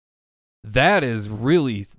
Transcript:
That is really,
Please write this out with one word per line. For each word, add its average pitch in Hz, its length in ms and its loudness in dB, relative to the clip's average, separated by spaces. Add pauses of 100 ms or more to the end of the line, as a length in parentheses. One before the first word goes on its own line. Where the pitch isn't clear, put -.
(640)
That 143 400 2
is 113 260 -4
really, 117 560 0 (140)